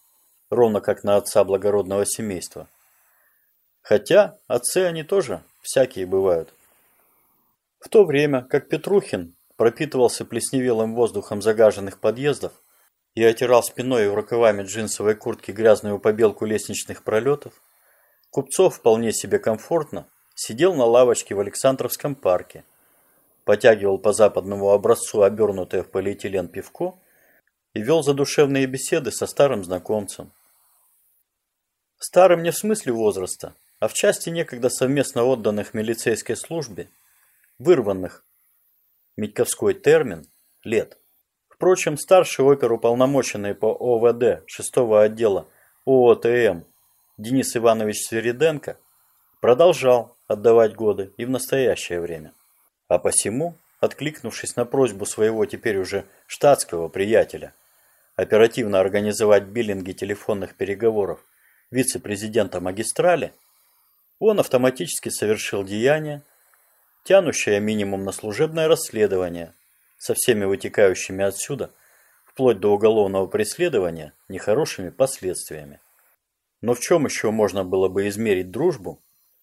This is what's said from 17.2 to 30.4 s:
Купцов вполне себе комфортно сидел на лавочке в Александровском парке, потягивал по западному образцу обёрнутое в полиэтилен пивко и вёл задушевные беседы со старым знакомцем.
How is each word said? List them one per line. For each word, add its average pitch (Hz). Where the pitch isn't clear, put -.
Купцов 156
вполне 113
себе 104
комфортно -
сидел 156
на 135
лавочке 117
в 98
Александровском 135
парке, 90
потягивал 104
по 104
западному 98
образцу 110
обёрнутое 101
в -
полиэтилен 95
пивко 175
и 110
вёл 151
задушевные 139
беседы 131
со -
старым 131
знакомцем. 92